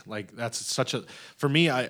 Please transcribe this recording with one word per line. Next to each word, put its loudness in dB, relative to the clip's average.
like, -8
that's -4
such -2
a, -4
for 2
me, 6
I, 0